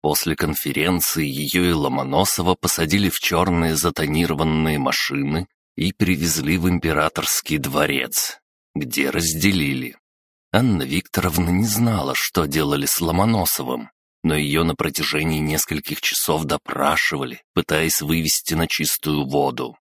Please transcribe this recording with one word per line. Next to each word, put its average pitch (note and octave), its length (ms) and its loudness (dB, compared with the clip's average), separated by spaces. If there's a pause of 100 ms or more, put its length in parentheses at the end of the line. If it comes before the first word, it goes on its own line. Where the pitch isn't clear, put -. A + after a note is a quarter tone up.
После D2+ 320 0
конференции D#2+ 920 -2
ее D2 380 0
и F2+ 80 4
Ломоносова D2 800 2
посадили F2 560 0
в - 100 -6
черные E2+ 560 2
затонированные D#2 1000 0
машины C#2 680 -2 (300)
и F2+ 160 0
привезли E2 640 0
в F2 120 2
императорский D#2+ 920 0
дворец, C#3 800 -2 (360)
где C#2 360 -2
разделили. D#2+ 840 0 (560)
Анна A2 300 2
Викторовна E2+ 680 0
не F#2+ 160 2
знала, G#2 480 0
что - 320 0
делали C#2+ 400 0
с - 140 -2
Ломоносовым, E2+ 920 0 (340)
но D#2 100 4
ее D2+ 300 2
на E2 100 2
протяжении D#2 640 -2
нескольких D2+ 640 -4
часов - 440 0
допрашивали, - 960 -2 (120)
пытаясь D#2+ 460 0
вывести D#2+ 540 0
на D#2+ 120 2
чистую D2+ 600 -2
воду. C2+ 500 -2 (100)